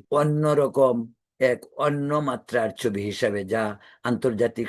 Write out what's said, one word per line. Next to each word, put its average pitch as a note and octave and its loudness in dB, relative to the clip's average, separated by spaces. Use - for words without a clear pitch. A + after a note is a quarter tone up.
অন্যরকম D3 2
এক B2+ 2
অন্য C#3+ -2
মাত্রার A#2+ -2
ছবি G2+ -2
হিসাবে, G2+ -2
যা A2 -2
আন্তর্জাতিক A#2 0